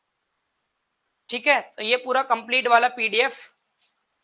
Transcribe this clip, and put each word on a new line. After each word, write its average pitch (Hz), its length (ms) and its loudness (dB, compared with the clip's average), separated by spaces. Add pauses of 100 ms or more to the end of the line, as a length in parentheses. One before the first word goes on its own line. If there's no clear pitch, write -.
(1300)
ठीक 240 180 -8
है, 269 300 2
तो 214 60 -10
ये 226 140 2
पूरा 254 260 0
complete 247 440 -2
वाला 240 220 4
पीडीएफ़ 240 640 -4 (720)